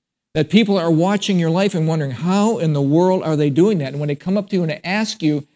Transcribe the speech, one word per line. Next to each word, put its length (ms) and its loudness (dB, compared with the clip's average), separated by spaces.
that 160 0
people 280 2
are 120 0
watching 480 0
your 100 0
life 260 0
and 140 0
wondering, 220 -2
"How 480 0
in 160 0
the 80 0
world 400 2
are 140 -2
they 120 2
doing 300 2
that?" 100 -4
And 100 -8
when 100 -4
they 60 -4
come 220 -4
up 140 -4
to 60 -2
you 60 0
and 220 -4
ask 380 -4
you, 340 0